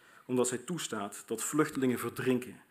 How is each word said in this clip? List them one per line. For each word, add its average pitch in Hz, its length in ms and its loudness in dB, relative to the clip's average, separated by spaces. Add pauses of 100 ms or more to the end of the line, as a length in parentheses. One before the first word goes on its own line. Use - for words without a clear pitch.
(260)
omdat 123 220 4
zij 120 100 -2
toestaat 110 680 -6
dat 113 180 -4
vluchtelingen 139 540 2
verdrinken 120 720 0